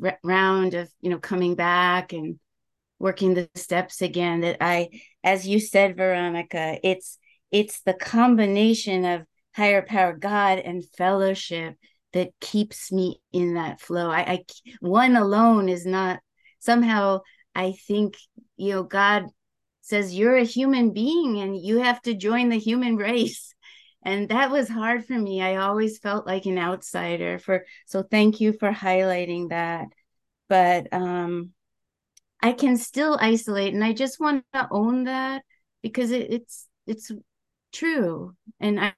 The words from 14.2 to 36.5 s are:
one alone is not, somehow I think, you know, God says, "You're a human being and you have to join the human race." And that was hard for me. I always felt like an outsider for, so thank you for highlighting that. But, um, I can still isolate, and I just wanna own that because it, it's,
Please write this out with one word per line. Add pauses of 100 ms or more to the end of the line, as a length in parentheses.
one
alone
is
not, (400)
somehow (340)
I (140)
think, (400)
you
know,
God (520)
says,
"You're
a
human
being
and
you
have
to
join
the
human
race." (500)
And
that
was
hard
for
me.
I
always
felt
like
an
outsider
for, (220)
so
thank
you
for
highlighting
that. (600)
But,
um, (840)
I
can
still
isolate,
and
I
just
wanna (260)
own
that (400)
because
it,
it's, (180)